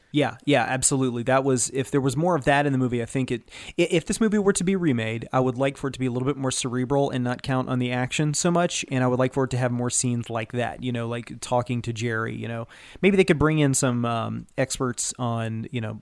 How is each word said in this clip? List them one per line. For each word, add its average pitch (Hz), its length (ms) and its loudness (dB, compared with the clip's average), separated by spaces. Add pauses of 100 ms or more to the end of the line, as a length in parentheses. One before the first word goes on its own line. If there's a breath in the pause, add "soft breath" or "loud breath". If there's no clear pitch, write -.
(100)
Yeah, 139 320 0
yeah, 135 240 4
absolutely. 127 540 0
That 131 220 2
was, 131 260 2
if 135 220 -4
there 143 100 2
was 131 160 0
more 175 180 2
of 135 100 -2
that 143 200 4
in 143 60 2
the 131 80 2
movie, 120 200 0
I 117 60 -4
think 131 260 -4
it, 117 120 -6 (340 loud breath)
i-, 170 140 4
if - 160 0
this 214 120 -2
movie 214 200 4
were 196 140 4
to 185 100 0
be 190 120 2
remade, 117 560 0
I 131 80 2
would 127 160 2
like 135 220 0
for 143 120 -2
it - 40 -6
to - 60 -12
be 131 80 0
a 120 40 0
little 123 140 -2
bit 139 100 0
more 135 140 -2
cerebral 127 640 0
and 127 120 -2
not 123 200 -4
count 131 260 -2
on 127 80 0
the 123 140 0
action 127 420 0
so 175 160 2
much, 175 400 2
and 127 140 0
I 127 40 4
would 123 120 2
like 131 160 2
for 135 80 2
it 127 80 -2
to 127 60 -2
have 123 140 0
more 120 200 -2
scenes 120 400 -2
like 113 220 -6
that, 117 280 -4
you 123 100 -4
know, 117 160 -4
like 120 340 -8
talking 120 420 -2
to 120 100 -4
Jerry, 113 420 -4
you 110 120 -8
know. 117 200 -8 (360 loud breath)
Maybe 196 140 6
they 190 60 8
could 175 140 4
bring 156 220 4
in 139 160 6
some, 120 280 2
um, 117 440 -4 (100)
experts - 640 -2
on, 113 520 -4
you 123 80 -4
know, 110 220 -6